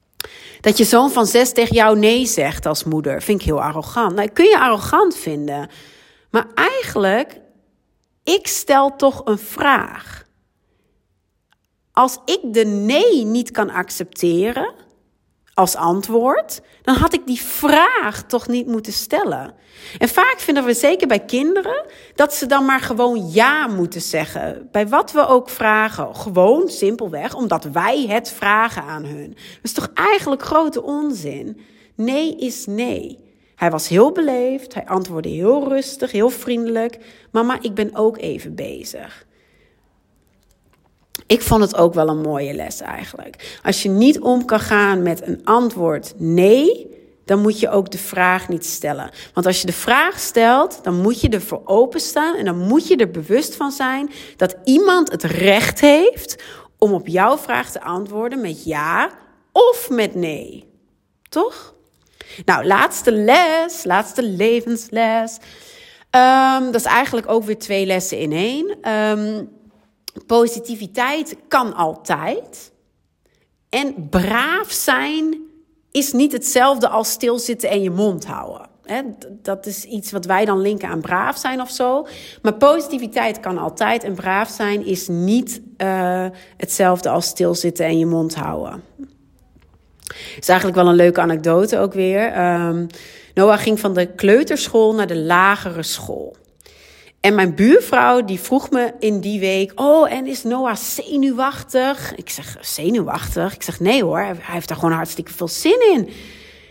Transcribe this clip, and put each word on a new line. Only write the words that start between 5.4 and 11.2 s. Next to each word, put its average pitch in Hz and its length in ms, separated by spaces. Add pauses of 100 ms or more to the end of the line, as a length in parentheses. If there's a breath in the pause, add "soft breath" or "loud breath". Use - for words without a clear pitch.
Maar 226 240
eigenlijk, 277 840 (840)
ik 381 220
stel 277 500
toch 269 280
een 208 140
vraag. - 840 (1700)